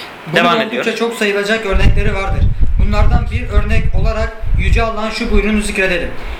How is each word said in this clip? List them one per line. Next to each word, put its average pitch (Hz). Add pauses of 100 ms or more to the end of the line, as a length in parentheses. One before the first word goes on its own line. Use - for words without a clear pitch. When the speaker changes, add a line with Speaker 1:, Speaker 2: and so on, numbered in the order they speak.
(280)
Speaker 1:
Bunun 160
Speaker 2:
Devam 175
Speaker 1:
oldukça 220
Speaker 2:
ediyoruz. 226
Speaker 1:
çok 233
sayılacak 202
örnekleri 202
vardır. 190 (420)
Bunlardan 208
bir 233
örnek 208 (180)
olarak 220 (260)
Yüce 226
Allah'ın 220
şu 214
buyruğunu 214
zikredelim. 190 (280)